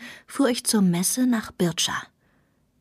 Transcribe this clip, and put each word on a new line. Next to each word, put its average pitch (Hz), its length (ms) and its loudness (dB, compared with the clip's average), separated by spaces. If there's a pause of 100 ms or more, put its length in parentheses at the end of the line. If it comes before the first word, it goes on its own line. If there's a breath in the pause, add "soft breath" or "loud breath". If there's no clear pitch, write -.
(260 loud breath)
fuhr - 220 0
ich 240 160 -2
zur 214 180 2
Messe 185 420 2
nach 240 280 0
Bircza. - 420 -2 (880)